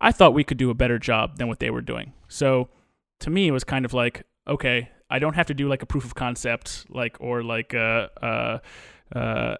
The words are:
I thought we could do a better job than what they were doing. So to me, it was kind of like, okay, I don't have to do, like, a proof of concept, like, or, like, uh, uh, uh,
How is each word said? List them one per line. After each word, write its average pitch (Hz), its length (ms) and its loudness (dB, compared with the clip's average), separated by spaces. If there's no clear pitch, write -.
I - 120 4
thought 165 200 10
we 147 120 4
could 135 140 -4
do 127 120 2
a 113 40 0
better 120 260 2
job 110 380 0
than 120 100 -4
what 113 100 -6
they 123 120 -2
were 120 100 -4
doing. 120 320 -8
So 131 400 2
to - 120 -6
me, 185 180 4
it - 20 4
was 131 140 0
kind 131 200 -2
of 117 80 -6
like, 120 300 0
okay, 123 440 0
I 131 80 0
don't 147 160 0
have 170 120 2
to 147 80 -2
do, 139 140 -2
like, 135 140 -2
a - 40 -12
proof 135 180 -2
of 120 100 -14
concept, 123 720 -6
like, 120 300 -6
or, 120 240 -4
like, 117 320 -6
uh, 113 340 0
uh, 117 360 -2
uh, 117 460 -4